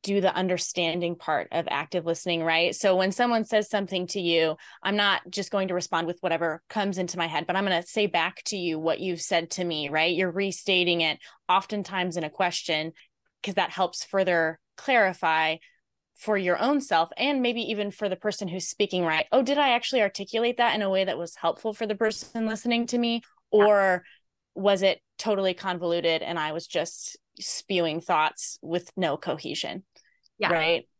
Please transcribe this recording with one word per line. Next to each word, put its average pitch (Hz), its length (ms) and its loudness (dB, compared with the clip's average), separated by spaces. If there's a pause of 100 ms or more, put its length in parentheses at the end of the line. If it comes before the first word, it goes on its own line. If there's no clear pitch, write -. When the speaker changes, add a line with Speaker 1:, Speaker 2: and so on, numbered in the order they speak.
Speaker 1:
do 202 180 0
the 185 140 2
understanding 175 800 -2
part 147 340 -2
of 170 200 -2
active 160 340 -4
listening, 170 380 -2
right? 165 320 2
So 190 200 4
when 190 160 2
someone 233 360 0
says 214 240 0
something 190 380 -2
to 202 120 -4
you, 165 340 2 (280)
I'm 202 140 0
not 202 340 2
just 196 200 -6
going 190 180 0
to 180 60 -2
respond 175 320 -2
with 175 140 -6
whatever 165 480 -2
comes 196 300 -2
into 180 180 -4
my 170 100 0
head, 160 200 -4
but 180 100 -2
I'm 196 80 2
gonna 180 180 0
say 208 240 0
back 175 400 -2
to 208 120 -6
you 165 200 -2
what 160 220 0
you've 175 220 -4
said 170 300 -2
to 185 120 -4
me, 151 240 -4
right? 160 260 0
You're 185 160 0
restating 180 680 0
it 156 200 0 (280)
oftentimes 185 680 -2
in 160 60 -4
a 151 40 -6
question, 165 640 -2 (500)
'cause 190 120 -6
that 180 160 0
helps - 340 -2
further 170 560 2 (160)
clarify 170 800 2 (600)
for 214 200 -2
your 180 220 2
own 277 240 2
self 165 340 2
and 277 240 0
maybe 240 220 0
even 208 280 -2
for 202 200 -4
the 185 40 -2
person 202 320 -4
who's 175 220 -6
speaking, 185 380 0
right? 160 260 2
Oh, 247 80 6
did 277 160 0
I 285 140 4
actually 240 320 2
articulate 226 560 -2
that 240 160 4
in 214 80 0
a 196 80 0
way 190 140 2
that 180 120 -2
was 170 180 -8
helpful 196 380 -2
for 220 140 -4
the 208 80 -2
person 220 520 -2
listening 233 420 -2
to 247 100 0
me? 233 240 0 (280)
Speaker 2:
Yeah. 208 140 8
Speaker 1:
Or 196 400 6 (500)
was 190 280 2
it - 180 4 (160)
totally 190 380 0
convoluted 170 680 0
and 170 180 -4
I 156 140 -2
was 165 140 -8
just - 500 -6 (240)
spewing 165 600 -2
thoughts - 640 -2
with 175 340 -6
no 156 200 0
cohesion? - 680 -6 (560)
Speaker 2:
Yeah. 170 140 0
Speaker 1:
Right. 165 360 0 (120)